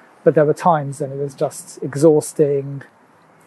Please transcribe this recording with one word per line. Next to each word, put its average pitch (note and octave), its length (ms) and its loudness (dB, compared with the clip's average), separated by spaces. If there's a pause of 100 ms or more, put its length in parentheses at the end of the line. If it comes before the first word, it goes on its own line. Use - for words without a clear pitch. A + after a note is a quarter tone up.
(240)
but D#3 120 4
there D3+ 100 4
were D3 80 2
times D3 480 -2
when C3+ 100 -10
it C#3 60 -12
was C#3 180 -8
just - 460 -8
exhausting C#3+ 1040 0 (640)